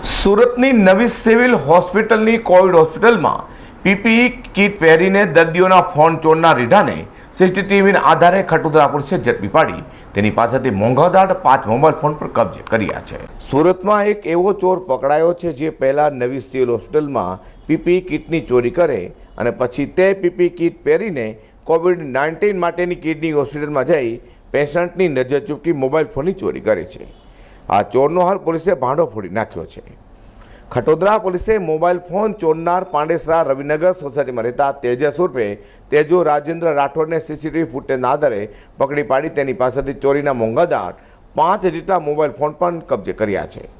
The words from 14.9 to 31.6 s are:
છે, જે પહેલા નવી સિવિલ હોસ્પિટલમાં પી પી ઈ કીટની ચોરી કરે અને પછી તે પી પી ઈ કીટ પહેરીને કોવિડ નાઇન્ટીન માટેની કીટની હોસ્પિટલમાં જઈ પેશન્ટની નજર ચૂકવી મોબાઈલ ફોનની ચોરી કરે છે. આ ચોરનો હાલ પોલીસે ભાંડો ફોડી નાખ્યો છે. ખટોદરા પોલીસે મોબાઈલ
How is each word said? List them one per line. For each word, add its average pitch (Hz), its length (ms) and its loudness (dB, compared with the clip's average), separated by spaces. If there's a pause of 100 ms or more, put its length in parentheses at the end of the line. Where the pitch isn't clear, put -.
છે, 170 180 -6
જે 143 180 -6
પહેલા 147 400 0
નવી 131 300 -4
સિવિલ 123 300 -2
હોસ્પિટલમાં 117 720 -4 (240)
પી 156 80 2
પી 170 220 0
ઈ 185 40 0
કીટની 151 400 -6
ચોરી 120 280 0
કરે 131 440 -2 (240)
અને 117 140 -2
પછી 127 340 -4
તે 190 280 2
પી 190 160 -2
પી 175 160 0
ઈ 175 40 0
કીટ 170 340 -6
પહેરીને 147 540 -2 (260)
કોવિડ 165 480 0
નાઇન્ટીન 165 480 -2
માટેની 170 360 -2
કીટની 156 360 -6
હોસ્પિટલમાં 147 540 -2
જઈ 127 340 -2 (320)
પેશન્ટની 170 560 -2
નજર 131 320 -2
ચૂકવી 147 340 -4
મોબાઈલ 143 320 0
ફોનની 151 280 -6
ચોરી 67 260 -6
કરે 95 240 -2
છે. - 440 -18 (420)
આ 101 120 2
ચોરનો 147 400 0
હાલ 185 160 0
પોલીસે 165 360 -2
ભાંડો 143 320 0
ફોડી 101 240 -10
નાખ્યો 90 360 -6
છે. - 420 -20 (640)
ખટોદરા 160 460 0
પોલીસે 190 400 -2
મોબાઈલ 170 400 0